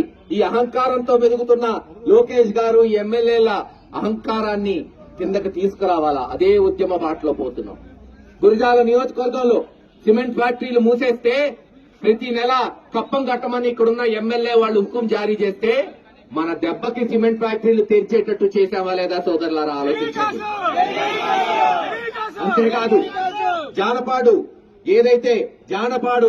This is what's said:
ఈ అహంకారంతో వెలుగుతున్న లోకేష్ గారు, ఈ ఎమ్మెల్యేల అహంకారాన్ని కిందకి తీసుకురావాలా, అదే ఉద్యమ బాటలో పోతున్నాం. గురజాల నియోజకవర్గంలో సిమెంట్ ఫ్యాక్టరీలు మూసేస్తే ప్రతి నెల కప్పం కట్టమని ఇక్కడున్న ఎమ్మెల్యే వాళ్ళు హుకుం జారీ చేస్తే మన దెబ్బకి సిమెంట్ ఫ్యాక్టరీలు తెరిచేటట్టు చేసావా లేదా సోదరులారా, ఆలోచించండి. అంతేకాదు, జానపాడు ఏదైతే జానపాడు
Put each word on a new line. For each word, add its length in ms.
ఈ 80
అహంకారంతో 640
వెలుగుతున్న 420
లోకేష్ 480
గారు, 220
ఈ 20
ఎమ్మెల్యేల 460
అహంకారాన్ని 760
కిందకి 400
తీసుకురావాలా, 680
అదే 160
ఉద్యమ 260
బాటలో 300
పోతున్నాం. 440
గురజాల 380
నియోజకవర్గంలో 680
సిమెంట్ 340
ఫ్యాక్టరీలు 480
మూసేస్తే 480
ప్రతి 360
నెల 160
కప్పం 340
కట్టమని 400
ఇక్కడున్న 340
ఎమ్మెల్యే 440
వాళ్ళు 180
హుకుం 260
జారీ 340
చేస్తే 320
మన 160
దెబ్బకి 480
సిమెంట్ 320
ఫ్యాక్టరీలు 480
తెరిచేటట్టు 680
చేసావా 420
లేదా 260
సోదరులారా, 560
ఆలోచించండి. 640
అంతేకాదు, 520
జానపాడు 560
ఏదైతే 480
జానపాడు 600